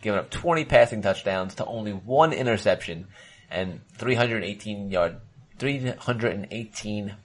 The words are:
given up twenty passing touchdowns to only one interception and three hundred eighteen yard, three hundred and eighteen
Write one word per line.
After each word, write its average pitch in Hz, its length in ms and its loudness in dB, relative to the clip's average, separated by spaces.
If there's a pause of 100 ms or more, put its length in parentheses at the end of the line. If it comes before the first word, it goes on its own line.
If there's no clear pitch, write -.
given 104 180 0
up - 120 -6
twenty 165 340 0
passing 120 380 6
touchdowns 95 520 0
to - 100 -4
only 107 280 -6
one 131 400 4
interception 101 760 0 (440)
and 92 300 -4 (120)
three 120 220 0
hundred 113 280 2
eighteen 101 460 -8
yard, 85 280 2 (420)
three 139 180 -2 (140)
hundred 117 420 -2
and 98 180 -6
eighteen 104 720 -6